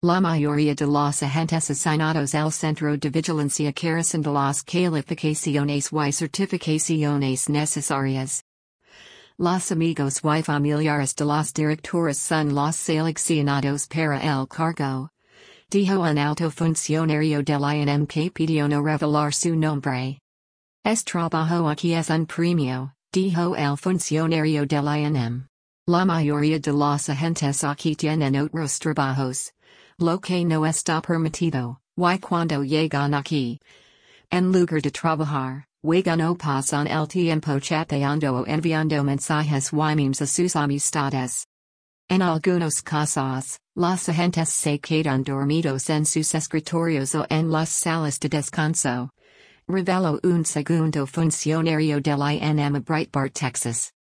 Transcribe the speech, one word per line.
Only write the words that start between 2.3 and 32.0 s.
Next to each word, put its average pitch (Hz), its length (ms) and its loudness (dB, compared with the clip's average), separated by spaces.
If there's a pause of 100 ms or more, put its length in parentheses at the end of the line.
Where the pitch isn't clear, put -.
al 156 160 2
centro 151 460 -2
de 143 140 -2
vigilancia 151 640 0
carecen 165 480 -2
de 147 80 0
las 139 320 0
calificaciones 151 1300 -2
y 147 200 0
certificaciones 151 1400 0
necesarias. 139 920 -2 (920)
Los 175 340 0
amigos 160 540 0
y 156 180 2
familiares 147 720 0
de 147 120 -2
los 147 260 0
directores 156 640 0
son 151 380 0
los 147 200 0
seleccionados 143 1120 0
para 151 360 -2
el 135 240 0
cargo, 147 640 -4 (600)
dijo 196 280 2
un 160 200 2
alto 151 340 0
funcionario 156 880 0
del 143 220 0
I 147 160 0
N 143 100 2
M 143 160 2
que 156 240 -2
pidió 156 380 0
no 147 120 2
revelar 151 540 2
su 170 220 0
nombre. 139 640 -2 (640)
"Es 214 180 0
trabajo 165 680 0
aquí 165 260 0
es 165 160 -2
un 160 160 2
premio", 139 680 0 (200)
dijo 185 440 0
el 143 200 0
funcionario 156 920 0
del 143 180 0
I 147 180 0
N 151 120 0
M. 123 300 -4 (420)
"La 175 160 4
mayoría 151 560 2
de 147 120 -2
los 143 360 0
agentes 147 560 0
aquí 151 320 -2
tienen 151 400 0
otros 151 420 -2
trabajos, 135 760 -2 (460)
lo 170 220 2
que 180 240 0
no 160 200 2
está 160 380 0
permitido, 160 760 -2 (160)
y 180 220 2